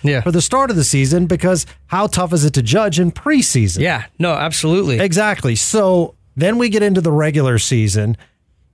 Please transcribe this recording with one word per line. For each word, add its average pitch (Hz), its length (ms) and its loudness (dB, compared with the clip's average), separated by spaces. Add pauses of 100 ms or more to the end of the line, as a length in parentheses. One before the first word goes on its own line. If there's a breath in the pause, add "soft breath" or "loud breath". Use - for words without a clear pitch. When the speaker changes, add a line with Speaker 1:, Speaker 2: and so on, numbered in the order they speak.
Speaker 1:
Yeah. 143 180 0
Speaker 2:
for 175 100 -2
the 170 100 2
start 262 280 0
of 220 60 -2
the 156 80 0
season 143 420 0
because 175 400 0 (220 loud breath)
how 196 180 -2
tough 180 280 -2
is 151 120 2
it 147 80 0
to 135 80 0
judge 165 380 0
in 175 120 2
preseason? 120 680 0
Speaker 1:
Yeah, 151 240 -2 (160)
no, 170 140 0
absolutely. 156 680 0
Speaker 2:
Exactly. 190 560 0
So 185 580 0 (220)
then 196 240 0
we 240 100 0
get 208 140 0
into 190 180 2
the 160 100 2
regular 147 460 2
season, 107 580 0 (580 soft breath)